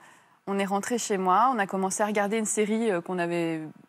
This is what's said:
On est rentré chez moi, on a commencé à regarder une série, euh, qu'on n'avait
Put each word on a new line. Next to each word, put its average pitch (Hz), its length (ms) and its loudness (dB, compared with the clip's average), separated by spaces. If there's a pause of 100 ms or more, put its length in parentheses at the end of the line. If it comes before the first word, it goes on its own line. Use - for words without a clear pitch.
(460)
On 196 120 -2
est 196 60 0
rentré 202 320 -2
chez 208 220 -2
moi, 190 360 4
on 220 40 0
a 196 80 0
commencé 190 360 -2
à 208 40 4
regarder 208 320 0
une 214 80 -2
série, 214 440 0
euh, 175 120 0
qu'on 185 140 -6
n'avait 170 440 -2 (280)